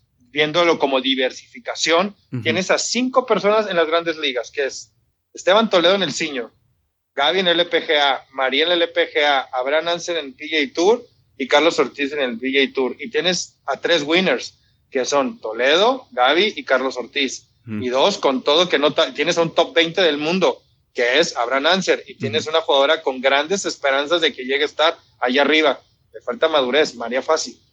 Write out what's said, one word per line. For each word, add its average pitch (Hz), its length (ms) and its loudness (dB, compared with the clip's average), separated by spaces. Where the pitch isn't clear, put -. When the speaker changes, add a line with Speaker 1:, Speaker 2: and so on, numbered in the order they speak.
Speaker 1:
viéndolo 151 640 0
como 135 200 0
diversificación. 131 1160 -2
Speaker 2:
Ujú. 123 100 -6
Speaker 1:
Tienes 175 300 0
a 143 60 2
cinco 254 460 0
personas 208 460 0
en 180 60 -2
las 165 100 2
grandes 165 300 -2
ligas, 131 340 -4
que 143 160 -4
es - 260 -10
Esteban 208 380 2
Toledo 180 240 4
en 196 80 0
el 151 100 -4
senior, 135 400 -8
Gaby 156 240 0
en 190 80 0
el 170 140 2
L 170 60 4
P 160 200 -2
G 156 100 2
A, 139 360 2
María 135 320 0
en 170 80 0
el 170 100 2
L 165 60 0
P 165 240 -2
G 151 100 0
A, 139 300 2
Abraham 139 340 -2
Anser 170 300 -4
en 147 100 -6
el 131 80 -14
P - 120 -16
G 151 220 -2
A - 60 -16
Tour 214 300 2
y 135 100 -6
Carlos 147 320 2
Ortiz 139 340 -2
en 147 80 -4
el 123 160 -4
P 127 120 -6
G 135 200 2
A 131 60 -10
Tour. 127 240 -2
Y 139 120 -12
tienes 175 540 -4
a 135 120 -4
tres 156 260 0
winners, 156 560 -2
que 127 140 -2
son 127 360 -2
Toledo, 147 680 0
Gaby 147 460 2
y 139 80 -12
Carlos 127 320 0
Ortiz. 123 480 -6
Speaker 2:
Ujú. 107 180 -8
Speaker 1:
Y 123 60 -4
dos, 160 260 2
con 135 260 0
todo 170 260 2
que 160 100 0
no 147 160 2
ta-, 151 180 0
tienes 147 240 -2
a 170 60 2
un 165 120 -2
top - 200 0
veinte 165 260 0
del 156 160 2
mundo, 156 460 0
que 123 240 2
es 170 180 0
Abraham 131 300 0
Anser, 175 400 2
y - 80 -20
tienes - 300 -4
Speaker 2:
Ujú. 156 120 -2
Speaker 1:
una 160 60 2
jugadora 147 400 2
con 131 180 -4
grandes 147 460 0
esperanzas 147 560 -2
de 147 100 2
que 131 120 -10
llegue 139 180 -2
a 147 40 -2
estar 156 300 0
allá 127 220 2
arriba. 147 360 2
Le 113 80 -18
falta 123 260 -2
madurez, 143 460 2
María 120 260 -6
Fassi. 151 400 -4